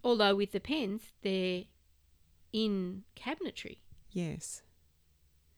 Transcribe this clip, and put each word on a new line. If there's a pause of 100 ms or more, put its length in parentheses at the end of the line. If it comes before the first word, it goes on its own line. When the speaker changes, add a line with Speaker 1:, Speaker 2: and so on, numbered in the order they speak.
Speaker 1:
Although
with
the
pens, (220)
they're (880)
in (120)
cabinetry. (320)
Speaker 2:
Yes. (960)